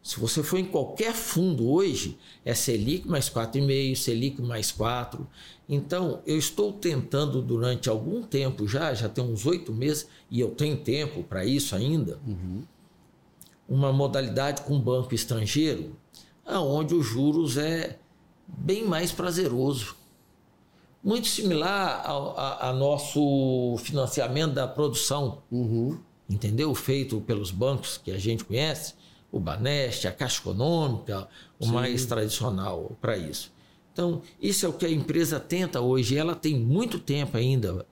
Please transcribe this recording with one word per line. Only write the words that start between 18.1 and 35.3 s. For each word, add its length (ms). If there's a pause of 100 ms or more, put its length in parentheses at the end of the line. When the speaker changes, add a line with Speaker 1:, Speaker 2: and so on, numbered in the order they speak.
Speaker 1:
bem 380
mais 260
prazeroso. 840 (1080)
Muito 240
similar 800
ao, 340
a, 320
a 20
nosso 1120
financiamento 720
da 140
produção, 840
Speaker 2:
Uhum. 480 (320)
Speaker 1:
entendeu? 460
Feito 460
pelos 280
bancos 480
que 140
a 60
gente 260
conhece, 500 (380)
o 80
Banesp, 680
a 60
Caixa 280
Econômica, 880 (300)
o 80
Speaker 2:
Sim. 60
Speaker 1:
mais 340
tradicional 920
pra 180
isso. 340 (400)
Então, 300 (180)
isso 240
é 40
o 40
que 140
a 40
empresa 500